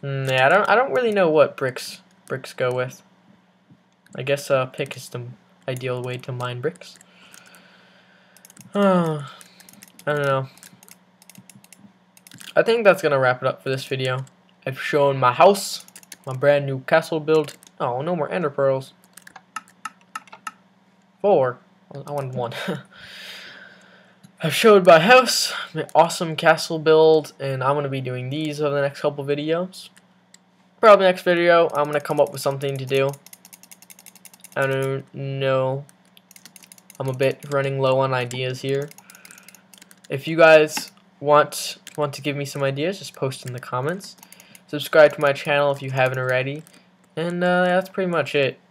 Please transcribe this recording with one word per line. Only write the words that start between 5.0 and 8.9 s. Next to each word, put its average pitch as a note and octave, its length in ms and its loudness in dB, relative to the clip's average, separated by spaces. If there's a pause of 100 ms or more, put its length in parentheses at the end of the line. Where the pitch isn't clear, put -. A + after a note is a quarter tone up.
the B2 180 -12 (420)
ideal B2 340 -6
way B2+ 160 -8
to B2+ 140 -12
mine B2 280 -8
bricks. - 400 -10
<sighs> - 60 -20 (1700)
Uh, F3 480 2 (840)